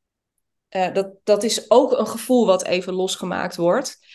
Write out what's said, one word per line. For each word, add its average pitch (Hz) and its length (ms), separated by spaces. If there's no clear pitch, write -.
eh, 185 240
dat, 196 140
dat 202 200
is - 280
ook 254 260
een 220 100
gevoel 233 380
wat 185 180
even 185 300
losgemaakt 180 640
wordt. 175 420